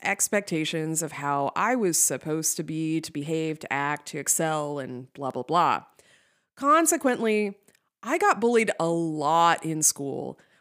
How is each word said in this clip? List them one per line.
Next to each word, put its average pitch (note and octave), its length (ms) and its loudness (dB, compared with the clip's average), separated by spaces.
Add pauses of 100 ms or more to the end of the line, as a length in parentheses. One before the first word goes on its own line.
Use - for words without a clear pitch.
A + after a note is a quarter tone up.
expectations D#3+ 960 -2
of D#3 120 -6
how C#3+ 420 -2
I A3+ 220 2
was F#3 200 0
supposed D#3+ 600 0
to E3+ 60 -4
be, D#3+ 360 -4
to D#3 140 -8
behave, D#3 460 -4
to - 120 -12
act, C#3+ 360 -2
to - 100 -10
excel, D3 600 -2
and B2+ 340 -10
blah, C3+ 180 -6
blah, B2 120 -6
blah. D3 400 2 (760)
Consequently, B3 1000 2 (460)
I C4+ 140 0
got F4 240 2
bullied A#3 360 4
a E3 100 0
lot E3 760 2
in D#3 180 -4
school. C3+ 560 -2 (240)